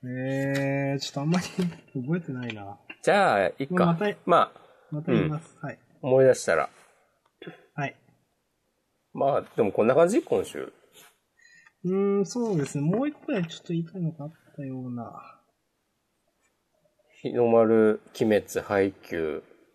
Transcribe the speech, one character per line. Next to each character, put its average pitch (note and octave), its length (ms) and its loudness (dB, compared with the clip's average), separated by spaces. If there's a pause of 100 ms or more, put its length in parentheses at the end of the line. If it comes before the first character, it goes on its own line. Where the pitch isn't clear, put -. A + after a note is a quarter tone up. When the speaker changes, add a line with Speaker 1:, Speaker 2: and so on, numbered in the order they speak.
Speaker 1:
え C#3 880 -2
ー、 C3+ 40 -4
ち - 80 -10
ょ - 20 -12
っ - 40 -20
と - 80 -6
あ - 20 -6
ん D#3 60 0
ま F3+ 100 2
り - 60 -8 (540)
覚 D3 180 -4
え - 20 -4
て D#3+ 120 -12
な B2 160 -8
い A2 60 -8
な。 G2+ 240 -14 (240)
Speaker 2:
じ - 80 2
ゃ D3+ 360 4
あ、 - 0 -
い - 180 -4
っ C#3 40 -12
か。 F3+ 60 -6
Speaker 1:
ま F3+ 80 4
あ、 E3+ 40 6
ま E3+ 120 2
た、 G#3 260 -2
Speaker 2:
ま F3 120 4
あ、 B2 160 2 (380)
Speaker 1:
ま D3+ 120 -8
た D3 100 -2
言 A2+ 140 2
い - 20 -2
ま D3+ 120 -4
す。 - 200 -20
Speaker 2:
う - 40 -16
ん。 D3 40 -8
Speaker 1:
は A#2+ 40 -12
い。 - 60 -18 (220)
Speaker 2:
思 B2+ 220 4
い - 40 8
出 B2+ 80 8
し - 100 -8
た F#2 100 2
ら。 D2 160 0 (1040)
Speaker 1:
は D3 120 -6
い。 - 100 -12 (1160)
Speaker 2:
ま C#3 260 0
あ、 - 40 -4 (140)
で B2+ 60 2
も G2 100 0
こ - 100 0
ん G#2 40 2
な B2+ 80 4
感 E3 140 6
じ？ C4 140 2
今 G2 220 -2
週。 C2+ 280 -12 (1120)
Speaker 1:
う F3 60 -2
ー G3+ 300 0
ん、 G3 60 0
そ A3+ 260 -4
う F3+ 40 0
で C#3 100 0
す - 120 -8
ね。 C#3 60 -2
も F#3+ 180 0
う D4 60 -2
一 D4 40 -8
個 - 140 -18
ぐ D#4 60 -4
ら G#3+ 80 -2
い E3+ 60 -4
ち - 80 -12
ょ - 40 -16
っ - 40 -18
と - 60 -20
言 E3+ 100 -4
い E3 80 -4
た F#3+ 120 -16
い F3+ 40 -6
の D#3 100 -4
が D3 140 -12
あ - 20 -10
っ D#3 40 -16 (240)
た D3+ 60 -10
よ C3 180 -10
う B2+ 140 -10
な。 A#2 180 -10 (2000)
Speaker 2:
日 - 100 -6
の A#2+ 140 2
丸、 A2+ 540 6 (200)
鬼 G#2+ 200 4
滅、 - 200 -8
ハ G2 220 0
イ G2 100 0
キ - 240 -12
ュ D#2 220 -4
ー - 40 -14 (320)